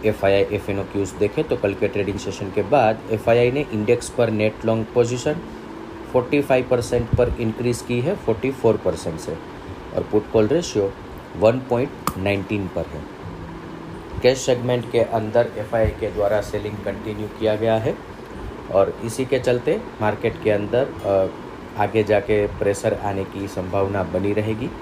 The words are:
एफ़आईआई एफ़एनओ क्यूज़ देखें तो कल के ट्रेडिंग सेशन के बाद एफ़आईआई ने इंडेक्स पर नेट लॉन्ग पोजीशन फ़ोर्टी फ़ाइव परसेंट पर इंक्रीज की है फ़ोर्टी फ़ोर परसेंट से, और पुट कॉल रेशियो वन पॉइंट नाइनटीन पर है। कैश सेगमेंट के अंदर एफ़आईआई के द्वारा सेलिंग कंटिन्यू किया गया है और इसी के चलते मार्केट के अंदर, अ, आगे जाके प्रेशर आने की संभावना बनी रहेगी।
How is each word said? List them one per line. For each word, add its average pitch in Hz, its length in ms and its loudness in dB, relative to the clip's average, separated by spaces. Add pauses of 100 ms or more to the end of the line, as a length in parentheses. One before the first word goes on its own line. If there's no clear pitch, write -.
एफ़आईआई 98 340 4
एफ़एनओ 98 420 0
क्यूज़ 95 320 -2
देखें 104 340 0
तो 139 80 2
कल 101 180 2
के 101 140 0
ट्रेडिंग 98 300 -2
सेशन 98 280 -6
के 95 160 0
बाद 110 360 4 (120)
एफ़आईआई 120 400 4
ने 139 220 -2
इंडेक्स 113 360 2
पर 113 220 2
नेट 107 340 0
लॉन्ग 113 300 2
पोजीशन 123 420 2 (760)
फ़ोर्टी 135 300 4
फ़ाइव 127 280 4
परसेंट 120 380 2
पर 120 320 4
इंक्रीज 117 420 0
की 123 180 0
है 170 160 0
फ़ोर्टी 113 340 0
फ़ोर 117 260 4
परसेंट 82 440 -2
से, - 120 -6 (600)
और 90 80 0 (100)
पुट 104 200 2
कॉल 110 140 6
रेशियो 113 460 2 (440)
वन 110 220 6
पॉइंट 127 320 0 (280)
नाइनटीन 98 480 0
पर 87 140 -4
है। 78 200 -6 (1200)
कैश 131 160 6
सेगमेंट 120 540 0
के 120 80 4
अंदर 113 580 2
एफ़आईआई 110 320 2
के 107 200 -4
द्वारा 101 300 2
सेलिंग 104 340 -6
कंटिन्यू 104 520 -6
किया 107 300 0
गया 110 180 2
है 110 220 0 (760)
और 95 320 4
इसी 117 200 -2
के 127 140 0
चलते 127 420 2 (200)
मार्केट 107 420 0
के 107 80 2
अंदर, 104 380 2 (180)
अ, - 760 0
आगे 104 240 2
जाके 104 420 2
प्रेशर 101 480 0
आने 98 300 -4
की 98 240 -8
संभावना 98 540 -2
बनी 92 300 0
रहेगी। 110 380 -2 (100)